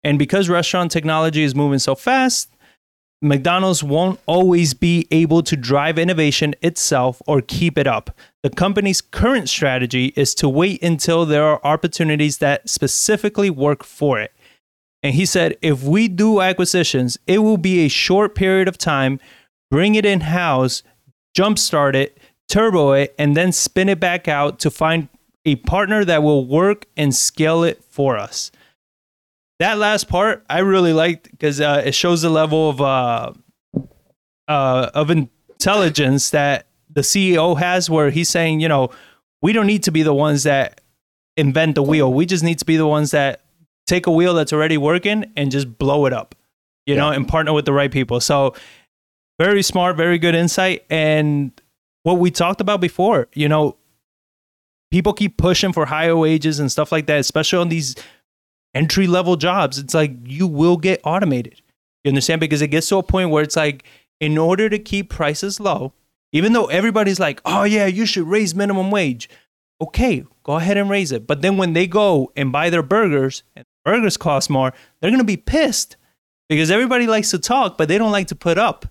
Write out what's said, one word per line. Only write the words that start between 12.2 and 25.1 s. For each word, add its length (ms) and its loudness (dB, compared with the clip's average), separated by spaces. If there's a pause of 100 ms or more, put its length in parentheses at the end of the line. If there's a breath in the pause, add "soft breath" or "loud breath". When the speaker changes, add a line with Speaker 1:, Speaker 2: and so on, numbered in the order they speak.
Speaker 1:
that 300 -2
specifically 800 -2
work 340 -2
for 360 -2
it. 120 -8 (720 soft breath)
And 120 -2
he 100 2
said, 380 0
"If 180 0
we 260 2
do 340 2
acquisitions, 840 0
it 140 2
will 180 4
be 220 2
a 80 4
short 480 0
period 320 2
of 100 -6
time, 420 -2 (520 soft breath)
bring 240 2
it 100 2
in-house, 800 0 (520 soft breath)
jumpstart 600 0
it, 240 -2 (280 soft breath)
turbo 440 2
it, 260 0
and 180 2
then 160 0
spin 380 -2
it 100 0
back 280 -2
out 320 -2
to 100 0
find 380 -2 (360)